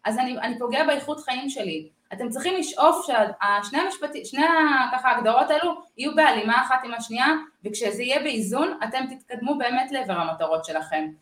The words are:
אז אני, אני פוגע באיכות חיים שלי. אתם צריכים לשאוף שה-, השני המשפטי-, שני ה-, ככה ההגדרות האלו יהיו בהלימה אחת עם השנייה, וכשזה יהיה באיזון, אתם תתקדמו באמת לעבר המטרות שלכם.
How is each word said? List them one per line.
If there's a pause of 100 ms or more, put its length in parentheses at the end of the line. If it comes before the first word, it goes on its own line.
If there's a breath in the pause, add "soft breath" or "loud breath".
אז
אני,
אני
פוגע
באיכות
חיים
שלי. (240)
אתם
צריכים
לשאוף
שה-, (180)
השני
המשפטי-,
שני
ה-,
ככה
ההגדרות
האלו (140)
יהיו
בהלימה
אחת
עם
השנייה, (380)
וכשזה
יהיה
באיזון,
אתם
תתקדמו
באמת
לעבר
המטרות
שלכם. (160)